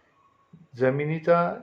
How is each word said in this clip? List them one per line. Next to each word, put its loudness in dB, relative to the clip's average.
जमिनीचा 0